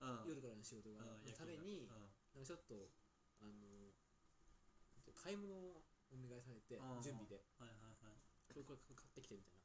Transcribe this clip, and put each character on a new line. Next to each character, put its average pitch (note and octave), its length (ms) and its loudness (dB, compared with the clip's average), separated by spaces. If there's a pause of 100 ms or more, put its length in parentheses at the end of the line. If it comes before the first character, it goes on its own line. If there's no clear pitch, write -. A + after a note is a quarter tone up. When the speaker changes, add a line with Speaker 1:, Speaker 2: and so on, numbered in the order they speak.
Speaker 1:
う C3+ 60 4
ん。 A#2 200 8
Speaker 2:
夜 C#3+ 160 6
か B2 60 4
ら A2+ 80 0
の G#2+ 80 -2
仕 A#2+ 100 0
事 G#2+ 200 0
が、 G#2+ 80 0
Speaker 1:
う A2+ 40 2 (160)
ん、 A2 80 0
Speaker 2:
の - 60 2
た E3 80 0
め E3+ 140 2
に、 F3 280 4
Speaker 1:
夜 - 0 -
勤 - 20 -2
だ。 A#2 60 -4
う G#2+ 40 -4
ん。 G2+ 40 -4 (320)
Speaker 2:
な C#3 60 -4
ん - 20 0
か C3 40 -2
ち F3 60 2
ょ E3+ 40 2
っ - 100 -6
と、 G2+ 240 0 (480)
あ G#2+ 80 -6
の、 G2+ 480 -4 (1200)
買 F#3+ 200 4
い - 20 6
物 G3+ 180 4
を F3+ 320 -2 (240)
お C3+ 80 -4
願 B2 200 0
い B2 40 -2
さ B2+ 80 -4
れ A2+ 100 -4
て、 - 140 0
Speaker 1:
う B2+ 240 4
ん。 A#2+ 40 6
Speaker 2:
準 C3+ 120 6
備 G#2 140 2
で。 G2 180 -2 (120)
Speaker 1:
は A#2+ 80 -4
い - 20 -4
は A2 260 -6
い B2 80 -10
は B2 80 -6
い。 B2+ 80 -6 (300)
Speaker 2:
こ - 100 -6
れ、 C#3 60 2
こ D3 80 -2
れ C3 220 -6
買 - 120 -8
っ - 40 -12
て - 120 -6
き - 60 -6
て G#2+ 80 0
み G2 60 -2
た - 80 -10
い - 40 -14 (100)